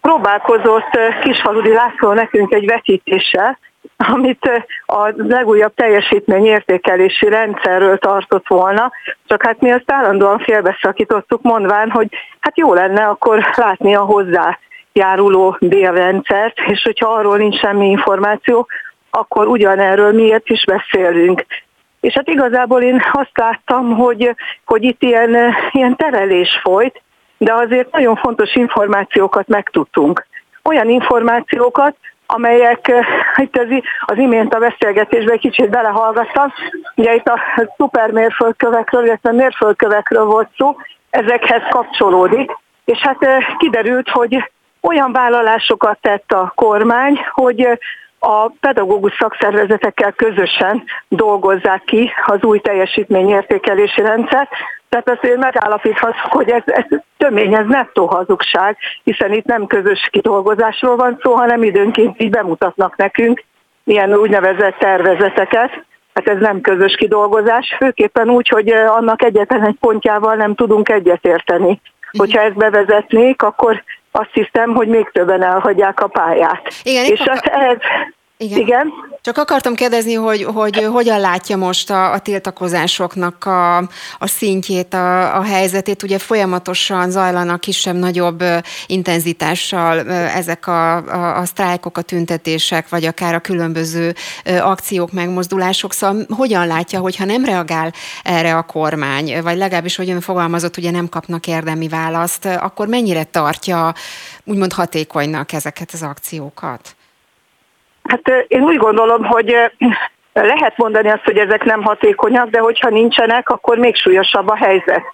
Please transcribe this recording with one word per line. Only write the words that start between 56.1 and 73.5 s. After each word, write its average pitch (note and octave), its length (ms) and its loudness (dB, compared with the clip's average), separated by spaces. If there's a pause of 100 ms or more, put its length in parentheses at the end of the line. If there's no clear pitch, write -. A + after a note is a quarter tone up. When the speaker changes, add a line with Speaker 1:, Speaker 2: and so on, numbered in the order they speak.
Speaker 1:
hogy - 180 0
ez, A#3+ 160 2
ez - 180 0 (320)
tömény, G#3+ 380 2
ez G#3+ 120 2
nettó A#3 400 0
hazugság, F#3 720 0 (280)
hiszen G#3 280 -2
itt G#3+ 120 -2
nem A3 220 -2
közös G3 440 -2
kidolgozásról G#3+ 880 0
van B3 260 0
szó, B3 120 2
hanem A#3+ 280 2
időnként G#3+ 600 0
így A3 80 -2
bemutatnak F#3 680 -2
nekünk A#3 480 0 (400)
ilyen G3+ 300 2
úgynevezett G3 640 2
tervezeteket. F#3+ 1080 0 (300)
Hát F#3+ 140 -2
ez G3+ 120 0
nem G#3 200 0
közös F#3+ 340 2
kidolgozás, G#3+ 840 0
főképpen A3+ 500 0
úgy, B3 200 2
hogy, G#3+ 220 2
ö, A3 160 4
annak A3+ 360 2
egyetlen G#3+ 420 2
egy G#3+ 160 0
pontjával A3 540 0
nem G#3 200 0
tudunk G#3+ 340 2
egyetérteni. F3 800 2
Speaker 2:
Mhm. F#3+ 120 0 (400)
Speaker 1:
Hogyha G#3+ 220 2
ezt G#3 160 0
bevezetnék, G#3+ 840 2
akkor G#3+ 400 0 (280)